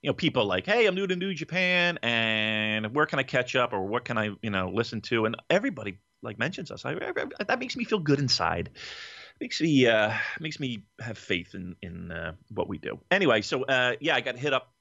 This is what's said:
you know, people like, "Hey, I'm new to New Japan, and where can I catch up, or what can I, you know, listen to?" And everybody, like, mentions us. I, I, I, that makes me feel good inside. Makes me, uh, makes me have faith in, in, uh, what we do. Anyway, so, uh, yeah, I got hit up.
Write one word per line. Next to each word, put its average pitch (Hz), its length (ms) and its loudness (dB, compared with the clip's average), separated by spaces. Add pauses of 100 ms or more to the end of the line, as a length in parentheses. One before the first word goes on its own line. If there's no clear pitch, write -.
you 143 80 0
know, - 40 2
people 127 300 2
like, 95 220 0
"Hey, 220 200 4
I'm 185 80 4
new 196 120 -2
to 185 100 0
New 190 180 -4
Japan, 175 680 0
and 110 920 0
where 151 120 4
can 156 120 -2
I 135 40 2
catch 127 340 0
up, 123 160 2
or 95 140 -2
what 117 180 -2
can 113 140 -2
I, 107 120 0 (120)
you 113 80 -2
know, 92 180 0
listen 110 340 -2
to?" 113 220 2
And 110 120 0 (120)
everybody, 160 500 0 (240)
like, 107 160 -10
mentions 156 320 -4
us. - 140 -12
I, 131 80 -2
I, - 200 -6 (280)
I, 202 40 -4
that 247 140 0
makes 254 160 -6
me 240 100 -4
feel 214 140 -2
good 147 220 2
inside. 85 500 0 (680)
Makes - 220 -6
me, 143 240 6
uh, 110 260 6 (260)
makes 151 220 -8
me 120 240 -6 (160)
have 113 160 -8
faith - 380 -4
in, 90 260 -10
in, 87 320 -10
uh, 85 220 -6 (160)
what - 180 -2
we 92 100 -6
do. - 220 -8 (100)
Anyway, 156 300 4
so, 131 240 -2
uh, 127 360 4
yeah, 151 140 0
I 123 60 2
got 123 160 -6
hit 135 160 -2
up. - 280 -2